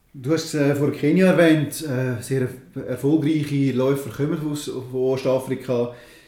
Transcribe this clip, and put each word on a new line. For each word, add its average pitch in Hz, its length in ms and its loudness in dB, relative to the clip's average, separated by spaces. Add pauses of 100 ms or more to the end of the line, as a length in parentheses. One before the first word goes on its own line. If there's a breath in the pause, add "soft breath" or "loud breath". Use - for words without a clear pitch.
(120)
Du 135 200 -4
hast, 160 220 -2
äh, 143 200 4
vor 135 160 2
Kenia 175 380 4
erwähnt, 156 540 4
äh, 127 380 -2
sehr 135 220 -2
erf-, - 460 -8
erfolgreiche 139 840 0
Läufer 131 400 0
kommen 151 400 -4
aus, 147 140 -6
von 123 280 -10
Ostafrika. 127 1000 -2 (340 loud breath)